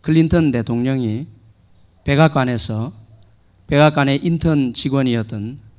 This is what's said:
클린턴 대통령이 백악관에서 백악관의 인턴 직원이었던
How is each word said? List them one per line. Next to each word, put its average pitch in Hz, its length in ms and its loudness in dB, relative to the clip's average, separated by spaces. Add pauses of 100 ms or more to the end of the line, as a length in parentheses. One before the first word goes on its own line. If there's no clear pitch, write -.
클린턴 160 500 2
대통령이 120 760 -4 (760)
백악관에서 127 880 0 (760)
백악관의 143 560 2
인턴 151 500 0
직원이었던 120 840 -4 (200)